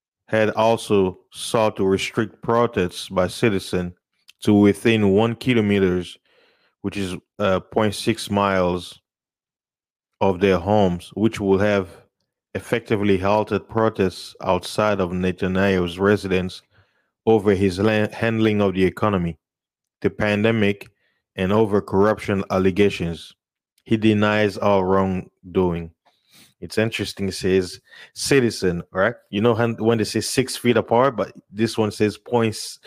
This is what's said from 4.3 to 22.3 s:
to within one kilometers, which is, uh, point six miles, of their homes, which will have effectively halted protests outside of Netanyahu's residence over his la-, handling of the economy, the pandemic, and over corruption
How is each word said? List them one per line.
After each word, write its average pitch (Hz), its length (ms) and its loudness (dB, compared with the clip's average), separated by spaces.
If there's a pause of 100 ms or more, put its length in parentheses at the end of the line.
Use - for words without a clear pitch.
to 104 120 4
within 104 560 4
one 113 240 2
kilometers, 101 840 0 (640)
which 101 160 -8
is, 92 200 -6 (220)
uh, 95 220 0
point 107 340 -2
six - 360 -4
miles, 92 680 0 (1200)
of 95 180 0
their 95 180 4
homes, 92 560 0
which 110 240 0
will 98 200 2
have 101 300 0 (680)
effectively 104 640 -2
halted 104 500 -2
protests 110 720 -2
outside 98 580 0
of 90 100 -2
Netanyahu's 92 880 -2
residence 95 640 0 (640)
over 104 280 4
his 92 240 0
la-, 107 320 2
handling 110 520 0
of 98 100 2
the 92 120 0
economy, 90 540 -2 (640)
the 104 80 0
pandemic, 104 800 0 (480)
and 95 160 -2
over 104 300 2
corruption 98 680 0